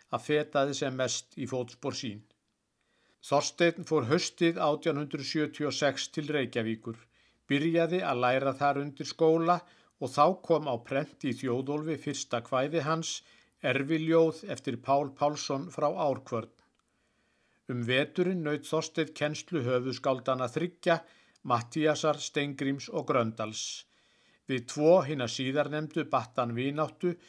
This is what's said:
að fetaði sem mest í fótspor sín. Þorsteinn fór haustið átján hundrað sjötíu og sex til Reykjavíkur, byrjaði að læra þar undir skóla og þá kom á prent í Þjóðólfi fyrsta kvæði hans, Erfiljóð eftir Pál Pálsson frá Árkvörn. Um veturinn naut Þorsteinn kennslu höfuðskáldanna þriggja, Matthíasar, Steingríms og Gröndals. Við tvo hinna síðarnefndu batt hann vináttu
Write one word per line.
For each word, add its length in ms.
að 160
fetaði 500
sem 200
mest 400
í 120
fótspor 480
sín. 240
Þorsteinn 640
fór 200
haustið 520
átján 400
hundrað 280
sjötíu 400
og 80
sex 320
til 200
Reykjavíkur, 680
byrjaði 560
að 200
læra 320
þar 240
undir 280
skóla 500
og 80
þá 160
kom 240
á 120
prent 440
í 80
Þjóðólfi 640
fyrsta 480
kvæði 400
hans, 340
Erfiljóð 840
eftir 320
Pál 320
Pálsson 560
frá 240
Árkvörn. 560
Um 160
veturinn 580
naut 220
Þorsteinn 480
kennslu 500
höfuðskáldanna 840
þriggja, 480
Matthíasar, 720
Steingríms 680
og 180
Gröndals. 800
Við 240
tvo 320
hinna 240
síðarnefndu 800
batt 320
hann 160
vináttu 560